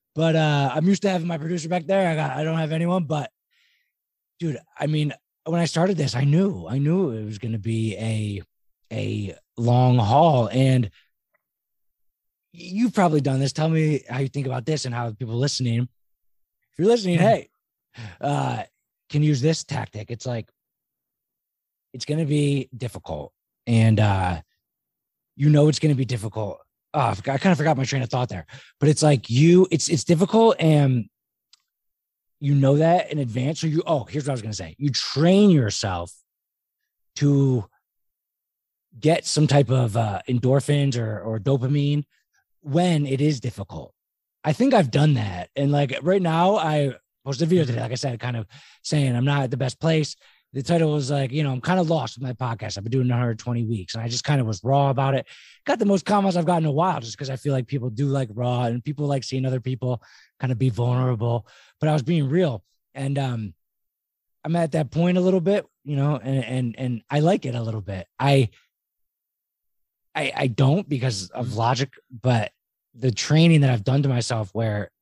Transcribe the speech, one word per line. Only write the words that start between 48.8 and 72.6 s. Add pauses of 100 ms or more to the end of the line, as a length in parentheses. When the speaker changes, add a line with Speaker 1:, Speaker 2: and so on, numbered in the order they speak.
Speaker 1:
saying
I'm
not
at
the
best
place. (360)
The
title
was
like,
you
know,
"I'm
kinda
lost
with
my
podcast.
I've
been
doing
a
hundred
twenty
weeks."
And
I
just
kinda
was
raw
about
it. (380)
Got
the
most
comments
I've
gotten
in
a
while
just
'cause
I
feel
like
people
do
like
raw
and
people
like
seeing
other
people (380)
kinda
be
vulnerable. (340)
But
I
was
being
real. (320)
And,
um, (920)
I'm
at
that
point
a
little
bit, (200)
you
know,
and,
and,
and
I
like
it
a
little
bit. (120)
I, (1600)
I,
I
don't
because
of
Speaker 2:
Mm-hmm.
Speaker 1:
logic, (180)
but (420)